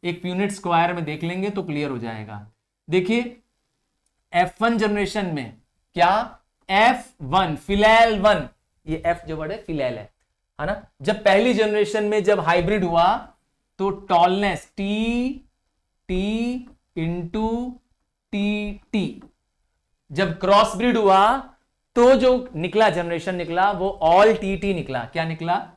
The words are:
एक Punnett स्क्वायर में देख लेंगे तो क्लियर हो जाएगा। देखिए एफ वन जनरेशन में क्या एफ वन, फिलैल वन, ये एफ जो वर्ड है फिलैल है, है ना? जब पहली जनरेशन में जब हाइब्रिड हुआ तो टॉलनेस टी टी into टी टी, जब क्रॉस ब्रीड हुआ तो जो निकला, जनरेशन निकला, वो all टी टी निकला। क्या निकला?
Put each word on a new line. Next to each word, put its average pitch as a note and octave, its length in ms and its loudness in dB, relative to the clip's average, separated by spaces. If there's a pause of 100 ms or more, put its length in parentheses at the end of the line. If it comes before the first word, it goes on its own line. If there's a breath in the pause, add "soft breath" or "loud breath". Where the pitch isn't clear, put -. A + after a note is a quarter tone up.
एक F3 200 -6
Punnett F#3 300 -2
स्क्वायर F3 400 0
में F3 120 -6
देख D3+ 200 -8
लेंगे F#3 260 -4
तो G3 120 -6
क्लियर D3 280 -6
हो B2+ 80 -8
जाएगा। A2 480 -12 (420)
देखिए G3+ 480 -2 (960)
एफ F3+ 300 -2
वन A#3 160 0
जनरेशन G#3 480 -2
में C#3 260 -8 (440)
क्या F#3+ 400 2 (320)
एफ A3 400 2 (140)
वन, D#3+ 340 0
फिलैल G#3+ 640 4
वन, F#3 280 2 (380)
ये D#3 200 -6
एफ E3+ 220 -2
जो D#3 80 -8
वर्ड D#3 160 -8
है G#3+ 100 -12
फिलैल C3+ 320 -4
है, G#2 160 -16 (480)
है D3 80 -6
ना? G3 200 -8 (160)
जब G#3 220 -2
पहली G#3+ 300 4
जनरेशन G#3 500 0
में G#3 200 0
जब G3 160 2
हाइब्रिड F3+ 440 0
हुआ E3+ 300 2 (640)
तो G3 120 -2
टॉलनेस F#3+ 880 0
टी A3+ 540 -2 (800)
टी A3+ 600 -4 (300)
into F3 500 -4 (840)
टी G#3 400 -4 (200)
टी, G3 300 -4 (880)
जब E3 300 -4
क्रॉस G3+ 360 4
ब्रीड A#3 200 0
हुआ G#3 400 4 (600)
तो B3 180 8
जो B3+ 420 2
निकला, F#3+ 340 2
जनरेशन E3+ 440 -4
निकला, F3 380 0
वो F#3+ 320 -4
all G3+ 360 6
टी G3 160 -4
टी G3 180 -2
निकला। C3 300 -6
क्या E3 200 -6
निकला? E3 420 -4 (100)